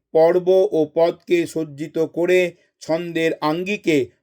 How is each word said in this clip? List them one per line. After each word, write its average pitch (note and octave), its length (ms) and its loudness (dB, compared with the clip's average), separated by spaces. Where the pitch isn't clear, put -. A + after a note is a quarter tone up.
পর্ব F3 360 4
ও D#3 220 0
পদকে E3+ 520 0
সজ্জিত D#3 520 -8
করে F3 580 0
ছন্দের E3 600 -4
আঙ্গিকে E3 720 -2